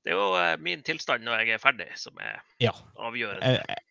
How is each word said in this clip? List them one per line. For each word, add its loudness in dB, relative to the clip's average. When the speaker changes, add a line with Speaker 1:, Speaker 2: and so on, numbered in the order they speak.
Speaker 1:
Det -4
er 2
jo, 2
eh, 4
min -6
tilstand -2
når 0
jeg 0
er 0
ferdig, 2
som -14
er -10
Speaker 2:
Ja. 4
Speaker 1:
avgjørende. -4
Speaker 2:
Jeg, 4
jeg, -6